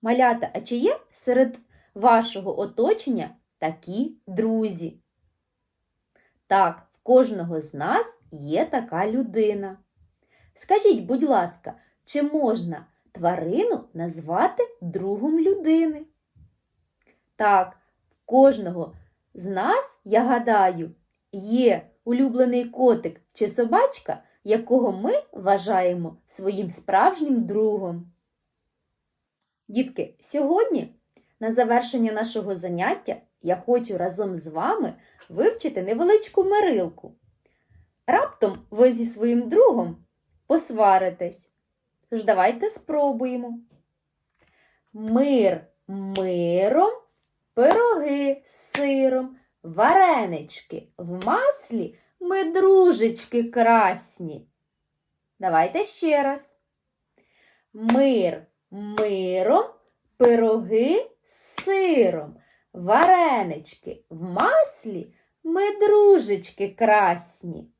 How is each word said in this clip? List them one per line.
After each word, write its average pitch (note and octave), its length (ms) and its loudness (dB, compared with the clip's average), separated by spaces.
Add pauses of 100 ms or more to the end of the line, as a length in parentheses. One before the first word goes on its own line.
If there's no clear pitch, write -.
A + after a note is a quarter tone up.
Малята, A#3 520 2
а - 60 -6
чи - 160 -8
є F#4 240 0 (100)
серед B3+ 500 0 (340)
вашого A3 640 0
оточення A3+ 760 -2 (220)
такі F3+ 580 -6 (100)
друзі? G#3 760 -4 (1500)
Так, F#3+ 360 2 (100)
в - 100 -20
кожного G3 580 2
з D3+ 140 -16
нас A3+ 440 -4 (120)
є D#3 340 -4
така G#3+ 460 -4
людина. G#3 680 -4 (760)
Скажіть, F#4+ 500 2
будь A#3+ 180 -2
ласка, G#3+ 520 -2 (300)
чи D4 180 -4
можна A#3 640 -2 (260)
тварину F3+ 720 -2 (100)
назвати E3+ 680 -4 (180)
другом G3 600 -4
людини? D#4+ 640 0 (1300)
Так, G3 400 2 (340)
в - 40 -20 (100)
кожного G#3+ 680 2 (400)
з F3+ 120 -14
нас, C4 580 -2
я A3 200 2
гадаю, G#3 680 0 (380)
є G#3 580 0 (140)
улюблений B3 600 0
котик A#3+ 560 0 (120)
чи G#3 160 -4
собачка, E4+ 760 -2 (260)
якого A3+ 440 0
ми G#3 200 -4 (200)
вважаємо F3+ 840 -2 (100)
своїм F#3+ 420 -6
справжнім C4+ 760 0
другом. F#3+ 680 -4 (1600)
Дітки, - 520 -6
сьогодні E4+ 720 -2 (460)
на A3+ 120 -4
завершення A#3 600 0
нашого G#3+ 420 -6
заняття F3+ 640 -6 (260)
я F3 140 -2
хочу A#3 420 -2
разом F#3 380 -4
з D#3 100 -12
вами A#3 480 -4 (340)
вивчити A#3+ 540 -2
невеличку F4+ 640 2
мирилку. F4+ 680 -2 (920)
Раптом C4+ 520 0 (120)
ви A#3+ 220 4
зі A#3 120 -4
своїм A#3 440 -2
другом B3 480 4 (500)
посваритесь. F#3+ 1040 0 (600)
Тож A3+ 140 -6
давайте A3 440 2
спробуємо. B3+ 920 -4 (1300)
Мир A3 760 2 (220)
миром, G3 1040 0 (600)
пироги C#4+ 920 2
з - 60 -20
сиром, C4 840 -2 (260)
варенички G#3+ 1300 0
в F3+ 300 -10
маслі, C4 720 -2 (220)
ми F#4 240 -2
дружечки E4 1000 2
красні. A3+ 1040 0 (920)
Давайте F#3 440 0
ще D4+ 380 0
раз. C#4 260 -4 (1200)
Мир A3+ 760 2 (240)
миром, G#3 920 -2 (520)
пироги A#3 920 2 (140)
з - 80 -20 (320)
сиром, B3+ 720 0 (360)
варенички A#3+ 1400 0
в E3 120 -14
маслі, G#3+ 920 -2 (300)
ми G4+ 340 -2
дружечки F#4 880 4
красні. G3 1120 0